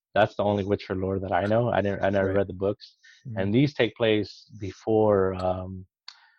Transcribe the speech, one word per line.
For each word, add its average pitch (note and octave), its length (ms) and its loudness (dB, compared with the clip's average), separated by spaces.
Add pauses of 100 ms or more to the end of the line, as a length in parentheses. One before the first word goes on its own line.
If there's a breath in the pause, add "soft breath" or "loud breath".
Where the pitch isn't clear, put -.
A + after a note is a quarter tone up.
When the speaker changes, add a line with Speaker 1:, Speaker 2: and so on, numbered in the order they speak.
(140)
Speaker 1:
that's G#2+ 220 2
the G2 80 -2
only G#2 200 2
Witcher G2 300 -2
lore F#2+ 240 -2
that F#2+ 140 -4
I F#2 140 0
know. A2+ 240 2
I F#2+ 100 2
didn't, G2+ 240 -2
I G2 60 2
never G2 180 0
Speaker 2:
Right. F#2+ 80 -2
Speaker 1:
read G2 120 0
the F#2+ 60 -8
books, G2 420 -6 (320 soft breath)
Speaker 2:
Mm-hmm. A2 100 -8
Speaker 1:
and G2 160 -2
these C3+ 200 2
take A2+ 220 0
place G#2+ 640 0
before. G#2 760 0
Um, F#2 500 -6 (540 soft breath)